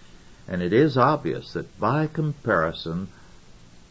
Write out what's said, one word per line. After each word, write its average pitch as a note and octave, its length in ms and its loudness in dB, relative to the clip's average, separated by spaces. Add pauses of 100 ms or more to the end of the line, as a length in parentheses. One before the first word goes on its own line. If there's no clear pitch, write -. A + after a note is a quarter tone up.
(480)
And F2+ 140 -4
it F2 100 -2
is B2+ 260 4
obvious A2 540 0
that - 260 -8
by C3+ 300 0
comparison, F#2+ 1000 -2 (800)